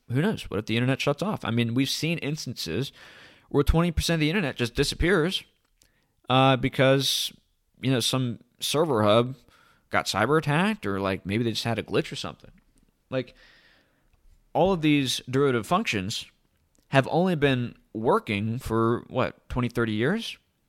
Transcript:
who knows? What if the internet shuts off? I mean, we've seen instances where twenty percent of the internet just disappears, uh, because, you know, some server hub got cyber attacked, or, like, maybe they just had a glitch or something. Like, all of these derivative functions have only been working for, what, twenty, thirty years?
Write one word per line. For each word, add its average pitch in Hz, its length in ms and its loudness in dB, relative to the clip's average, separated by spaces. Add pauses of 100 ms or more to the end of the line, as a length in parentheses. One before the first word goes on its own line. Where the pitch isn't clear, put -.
(120)
who 135 120 0
knows? 180 260 -4
What 95 100 -4
if 110 60 -6
the 107 100 -2
internet 123 240 0
shuts - 220 -2
off? 202 240 -4
I - 60 -4
mean, 117 240 0
we've 135 120 0
seen 160 300 -4
instances 131 760 -6 (580)
where 143 140 2
twenty 165 280 4
percent 160 240 0
of 160 60 0
the 151 100 2
internet 170 240 -2
just 117 180 -2
disappears, 165 720 0 (880)
uh, 131 260 6
because, 135 720 2 (480)
you 131 120 0
know, 131 80 2
some 123 400 -2 (200)
server 143 440 2
hub 117 320 4 (560)
got 98 160 0
cyber 120 320 0
attacked, 170 480 -2
or, 98 120 -2
like, 95 280 -4
maybe 107 160 0
they 117 80 0
just 101 120 -6
had 117 140 -2
a 98 60 -4
glitch 131 280 -2
or 147 40 -12
something. - 340 -12 (640)
Like, 127 240 -8 (1160)
all 180 200 2
of 170 80 -2
these 143 480 2
derivative 127 380 2
functions 110 580 -2 (600)
have 135 240 2
only 180 240 2
been 135 400 0 (180)
working 110 640 0
for, 113 520 0
what, - 380 -4
twenty, 123 220 -2
thirty 117 240 -2
years? 156 460 -2 (300)